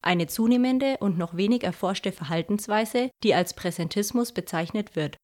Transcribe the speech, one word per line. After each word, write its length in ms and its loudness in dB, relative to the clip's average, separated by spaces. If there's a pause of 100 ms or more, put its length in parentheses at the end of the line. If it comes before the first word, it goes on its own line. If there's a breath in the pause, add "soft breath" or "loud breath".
Eine 240 2
zunehmende 720 2
und 180 0
noch 180 -4
wenig 280 2
erforschte 480 -2
Verhaltensweise, 960 -2 (140)
die 100 6
als 200 2
Präsentismus 760 -2
bezeichnet 640 -4
wird. 280 -2